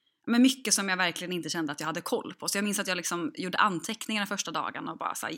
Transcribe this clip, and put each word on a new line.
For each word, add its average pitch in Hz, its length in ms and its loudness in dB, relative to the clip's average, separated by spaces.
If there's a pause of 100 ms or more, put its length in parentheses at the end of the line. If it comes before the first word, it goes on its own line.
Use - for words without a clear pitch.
(260)
men 240 160 8
mycket 262 320 6
som 196 140 2
jag 185 80 2
verkligen 180 360 2
inte 160 180 -2
kände 160 220 0
att - 80 -6
jag 151 60 -4
hade 160 140 -2
koll - 380 -4
på. - 100 -4
Så 202 100 0
jag 202 60 2
minns 202 140 0
att 190 100 -2
jag 185 80 0
liksom 175 380 -2
gjorde 180 240 -4
anteckningar 208 680 -2
första 196 240 -6
dagen 160 380 -4
och 165 100 -8
bara - 160 -4
så - 120 -6
här - 120 -6